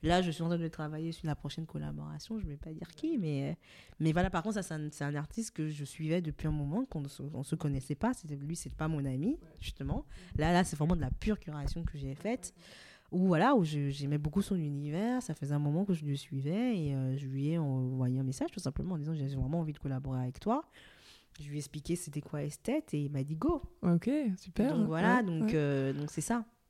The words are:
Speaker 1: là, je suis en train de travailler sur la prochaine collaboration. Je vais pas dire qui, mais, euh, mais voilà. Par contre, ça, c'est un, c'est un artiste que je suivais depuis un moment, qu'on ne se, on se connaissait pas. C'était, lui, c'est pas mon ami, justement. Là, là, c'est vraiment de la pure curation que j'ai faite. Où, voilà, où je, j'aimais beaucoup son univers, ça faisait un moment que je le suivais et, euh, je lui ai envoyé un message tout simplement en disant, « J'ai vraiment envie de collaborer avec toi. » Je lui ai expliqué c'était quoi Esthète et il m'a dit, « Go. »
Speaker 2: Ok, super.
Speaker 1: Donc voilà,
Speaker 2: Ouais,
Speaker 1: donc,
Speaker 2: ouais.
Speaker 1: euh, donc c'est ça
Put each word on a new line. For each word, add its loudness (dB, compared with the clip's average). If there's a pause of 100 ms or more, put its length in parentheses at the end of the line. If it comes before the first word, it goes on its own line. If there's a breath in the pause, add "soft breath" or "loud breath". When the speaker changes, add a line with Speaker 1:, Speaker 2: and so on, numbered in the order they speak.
Speaker 1:
là, 4
je 2
suis -4
en 0
train 2
de -2
travailler -6
sur -6
la 0
prochaine -8
collaboration. -8
Je -6
vais -6
pas -12
dire -10
qui, -4
mais, 0
euh, -4 (460 loud breath)
mais 4
voilà. 4
Par 0
contre, -2
ça, -2
c'est -8
un, -4
c'est -6
un -2
artiste -6
que -2
je -6
suivais -2
depuis -4
un 2
moment, 0
qu'on -6
ne -4
se, -12 (100)
on -4
se -2
connaissait -2
pas. 2
C'était, -6
lui, -6
c'est -10
pas -2
mon 0
ami, 0 (220)
justement. -4 (320 loud breath)
Là, 4
là, 8
c'est -4
vraiment 2
de 0
la 0
pure 0
curation -4
que -4
j'ai -6
faite. -4 (600 loud breath)
Où, 4
voilà, 8
où 8
je, 0
j'aimais 0
beaucoup 2
son 0
univers, 0
ça -4
faisait -2
un 4
moment 2
que 2
je 0
le 0
suivais 0
et, 0
euh, 0
je -4
lui 0
ai 2
envoyé 2
un 0
message 0
tout -8
simplement -2
en -2
disant, « -2
J'ai -2
vraiment 0
envie -2
de -18
collaborer -2
avec -6
toi. » 2 (760 loud breath)
Je -12
lui -6
ai -2
expliqué -4
c'était -6
quoi -6
Esthète -2
et 0
il -4
m'a -2
dit, « -4
Go. » 0 (200)
Speaker 2:
Ok, 4 (260)
super. 2
Speaker 1:
Donc 4
voilà, 6
Speaker 2:
Ouais, 4
Speaker 1:
donc, 2
Speaker 2:
ouais. 2
Speaker 1:
euh, 4
donc -2
c'est -4
ça 0 (240)